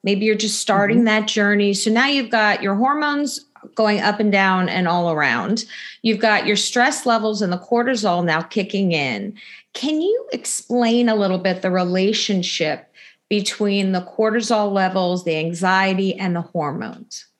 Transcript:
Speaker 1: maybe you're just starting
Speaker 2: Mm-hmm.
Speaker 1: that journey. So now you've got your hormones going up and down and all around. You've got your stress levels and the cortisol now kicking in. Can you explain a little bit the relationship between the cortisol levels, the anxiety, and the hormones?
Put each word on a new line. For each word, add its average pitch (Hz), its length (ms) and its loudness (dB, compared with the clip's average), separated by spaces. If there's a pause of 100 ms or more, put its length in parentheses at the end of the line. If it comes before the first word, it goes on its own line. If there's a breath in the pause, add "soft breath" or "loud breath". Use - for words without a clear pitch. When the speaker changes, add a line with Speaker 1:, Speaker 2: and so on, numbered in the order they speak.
Speaker 1:
maybe 202 220 0
you're 214 100 2
just 214 240 -2
starting 202 380 2
Speaker 2:
Mm-hmm. 240 80 6
Speaker 1:
that 214 220 2
journey. 202 460 2
So 202 180 -2
now 240 160 4
you've 277 220 0
got 214 340 2
your 196 120 0
hormones 285 680 0 (300)
going 208 260 2
up 208 200 0
and 208 120 2
down 190 380 2
and 180 180 0
all 170 240 0
around. 139 540 0 (380 loud breath)
You've 214 160 0
got 214 260 2
your 208 100 2
stress 247 500 0
levels 220 360 0
and 185 100 0
the 180 60 -2
cortisol 214 680 0
now 165 180 0
kicking 196 500 -2
in. 127 420 -2 (400 loud breath)
Can 302 280 -2
you 453 300 -2
explain 240 760 0
a 220 60 2
little 190 240 0
bit 180 240 -2
the 185 80 0
relationship 185 1160 -2 (420 loud breath)
between 202 640 0
the 180 240 -2
cortisol 220 560 0
levels, 185 540 0
the 160 120 0
anxiety, 185 760 0
and 185 220 -2
the 170 60 -4
hormones? 135 840 -8 (140)